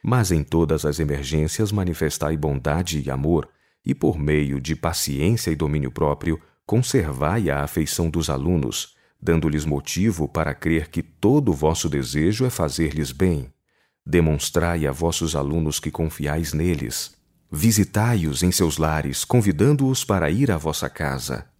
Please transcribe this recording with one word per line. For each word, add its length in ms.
Mas 260
em 140
todas 400
as 160
emergências 720
manifestai 640
bondade 680
e 60
amor, 380
e 100
por 240
meio 420
de 160
paciência 760
e 60
domínio 340
próprio, 480
conservai 840
a 160
afeição 460
dos 180
alunos, 680
dando-lhes 440
motivo 640
para 260
crer 340
que 140
todo 460
o 60
vosso 340
desejo 560
é 60
fazer-lhes 600
bem. 400
Demonstrai 840
a 60
vossos 420
alunos 460
que 100
confiais 640
neles. 640
Visitai-os 920
em 100
seus 240
lares, 480
convidando-os 800
para 260
ir 200
à 60
vossa 340
casa. 560